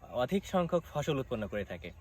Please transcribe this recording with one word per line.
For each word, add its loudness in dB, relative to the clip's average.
অধিক 2
সংখ্যক 2
ফসল 2
উৎপন্ন -2
করে -2
থাকে। -8